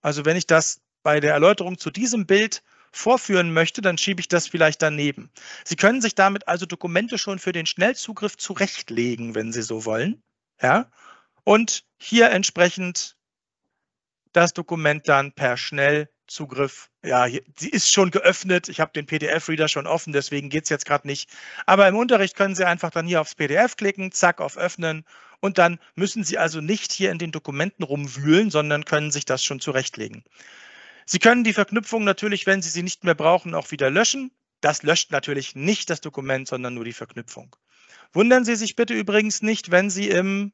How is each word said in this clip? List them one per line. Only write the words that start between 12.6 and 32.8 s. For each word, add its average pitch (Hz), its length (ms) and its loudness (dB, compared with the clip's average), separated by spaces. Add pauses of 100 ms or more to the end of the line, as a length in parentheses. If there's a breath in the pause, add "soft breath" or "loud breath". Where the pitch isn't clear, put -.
das 170 200 4
Dokument 156 560 -2
dann 139 240 4
per 123 240 -2
Schnellzugriff, 143 1300 -4 (120)
ja, 123 220 2
hier, 120 180 -4 (140)
sie 220 140 -10
ist - 200 2
schon 190 200 4
geöffnet, 185 580 2
ich 185 100 -12
habe 160 140 -2
den - 140 -8
P-D-F-Reader 156 600 -2
schon 143 200 -4
offen, 160 240 -4
deswegen 143 380 -4
geht's 151 180 -4
jetzt 147 180 -4
grad 147 180 0
nicht. 143 260 -10 (360 loud breath)
Aber 196 220 8
im 190 80 2
Unterricht 226 400 2
können 196 180 0
Sie 185 100 0
einfach 170 260 0
dann 165 160 -4
hier 175 140 0
aufs - 140 -6
P 151 140 -4
D 143 60 -2
F 233 220 2
klicken, 190 360 -4
zack, - 280 2
auf 143 160 -6
Öffnen 160 480 -4 (360 soft breath)
und 196 180 0
dann 170 220 4 (140 soft breath)
müssen 202 280 -4
Sie 160 160 -4
also 160 220 0
nicht 175 320 -4
hier 190 180 0
in 170 80 -6
den 165 140 -6
Dokumenten 151 500 -6
rumwühlen, 143 680 2
sondern 151 340 0
können 151 260 0
sich 143 140 -4
das 131 180 -2
schon 139 160 -4
zurechtlegen. 113 640 -6 (840 loud breath)
Sie 180 120 -2
können 240 240 6
die 220 120 2
Verknüpfung 214 500 -2
natürlich, 202 420 -2
wenn 196 160 2
Sie 165 80 -6
sie 175 140 -4